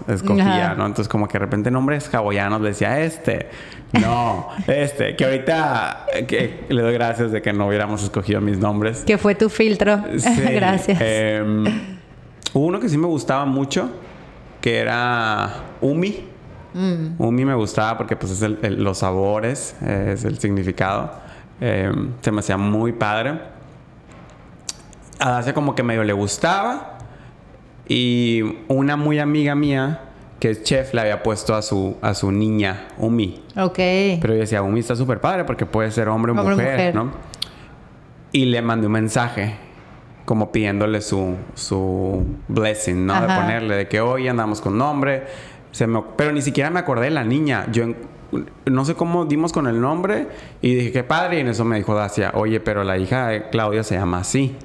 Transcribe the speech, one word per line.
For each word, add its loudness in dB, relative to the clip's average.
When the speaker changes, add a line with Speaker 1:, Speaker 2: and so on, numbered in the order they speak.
Speaker 1:
escogía, 4
Speaker 2:
Ajá. 0
Speaker 1:
¿no? 0
Entonces, -2
como 2
que -6
de 0
repente 0
nombres 0
hawaianos, 0
le 2
decía, 0
"Este, -2
no, 2
Speaker 2:
<laughs> -4
Speaker 1:
este". 0
Que 2
ahorita, 0
eh, -2
que -2
le 2
doy 4
gracias 0
de 0
que 0
no 2
hubiéramos 0
escogido 0
mis 2
nombres. 0
Speaker 2:
Que 4
fue 4
tu 4
filtro. 4
<laughs> -2
Speaker 1:
Sí, 4
Speaker 2:
Gracias. 4
Speaker 1:
em, 2
hubo 4
uno 0
que 0
sí 2
me 2
gustaba 0
mucho, 0
que 2
era 0
Umi. 0
Speaker 2:
Mm. -2
Speaker 1:
Umi 2
me 2
gustaba 0
porque, -4
pues, -4
es -2
el, 0
el, 0
los 0
sabores, 0
eh, 0
es -2
el -2
significado. 0
Em, 0
se 0
me 0
hacía 0
muy 2
padre. -2
A 2
Dacia 0
como 0
que 0
medio 2
le 2
gustaba. -2
Y 2
una 2
muy 2
amiga 2
mía, 0
que 2
es -2
chef, 0
le 2
había 0
puesto 0
a 0
su, -2
a 0
su 0
niña 0
Umi. 0
Speaker 2:
Ok. 0
Speaker 1:
Pero 2
yo 2
decía, 0
"Umi 2
está 0
súper 0
padre 0
porque -2
puede 0
ser 0
hombre 2
o 2
Speaker 2:
Hombre 4
o 4
Speaker 1:
mujer", 2
Speaker 2:
mujer. 2
Speaker 1:
¿no? -2
Y 2
le 2
mandé 0
un 2
mensaje -2
como 0
pidiéndole 0
su, -2
su -2
blessing, 0
¿no? 2
De 2
Speaker 2:
Ajá. 2
Speaker 1:
ponerle, 0
de 0
que, 0
"Oye, 0
andamos 0
con 0
nombre". 0
Se 0
me, 2
pero 2
ni 0
siquiera 0
me 0
acordé 0
de 0
la 0
niña. 2
Yo 2
en, -2
no 4
sé 0
cómo 0
dimos 2
con 2
el 2
nombre 0
y 4
dije, 2
"Qué 0
padre". 0
Y 2
en 0
eso 0
me 2
dijo 0
Dacia, 0
"Oye, 2
pero 0
la 0
hija 0
de -2
Claudia 0
se -2
llama 0
así". 0